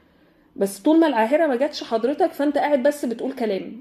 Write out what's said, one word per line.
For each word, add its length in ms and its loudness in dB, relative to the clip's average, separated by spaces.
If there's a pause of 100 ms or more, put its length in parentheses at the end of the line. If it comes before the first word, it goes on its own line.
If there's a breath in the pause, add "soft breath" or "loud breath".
(560 soft breath)
بس 220 -4
طول 220 4
ما 60 6
العاهرة 400 2
ما 100 0
جاتش 280 -4
حضرتك، 480 0
فانت 260 -2
قاعد 240 2
بس 220 0
بتقول 280 -4
كلام، 480 -6